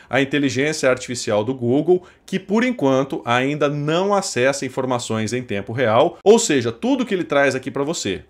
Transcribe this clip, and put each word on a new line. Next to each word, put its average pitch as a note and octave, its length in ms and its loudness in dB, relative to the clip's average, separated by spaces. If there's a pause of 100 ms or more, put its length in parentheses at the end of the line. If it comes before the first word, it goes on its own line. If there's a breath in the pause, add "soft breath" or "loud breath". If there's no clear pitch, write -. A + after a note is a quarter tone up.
a B2+ 140 0
inteligência C#3 640 0
artificial A#2+ 560 0
do A#2 80 -4
Google, C#3 520 2 (200 loud breath)
que - 140 -6
por G3+ 260 0
enquanto C#3 640 0
ainda C3+ 440 0
não D#3 440 -2
acessa C#3 540 0
informações A#2 640 -4
em B2 80 -4
tempo A2 320 -6
real, B2+ 500 2
ou G#3 140 8
seja, C3 340 2
tudo B3+ 360 -2
que G3 80 -2
ele F3 80 -2
traz C#3 320 2
aqui B2+ 160 -8
pra C3+ 120 -6
você, C#3 460 -4